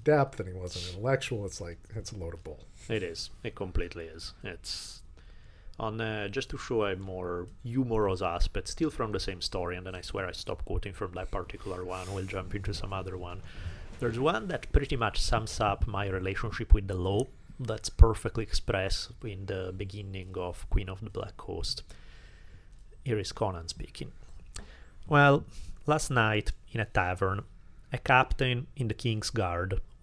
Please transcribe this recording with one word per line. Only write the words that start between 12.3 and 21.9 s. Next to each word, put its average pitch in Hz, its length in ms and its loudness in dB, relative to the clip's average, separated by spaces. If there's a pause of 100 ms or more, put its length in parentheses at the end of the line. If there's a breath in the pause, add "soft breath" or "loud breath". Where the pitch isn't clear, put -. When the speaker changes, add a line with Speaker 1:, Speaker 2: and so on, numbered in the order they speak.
Speaker 2:
into 101 200 -2
some 95 180 -4
other 92 260 -4
one. 90 240 -8 (600 loud breath)
There's 117 180 0
one 113 300 2
that - 240 -4
pretty 143 240 4
much 110 240 4
sums 110 400 2
up 104 260 4
my 101 220 0
relationship 98 640 2
with 98 160 8
the 98 60 0
law 98 320 4 (300)
that's 107 300 -4
perfectly - 560 8
expressed - 680 2 (120)
in 98 220 -8
the 95 260 -2
beginning 95 640 -8
of 90 340 -4
Queen 95 200 4
of 95 100 -8
the 107 100 -8
Black - 280 -6
Coast. - 460 -4 (1200 loud breath)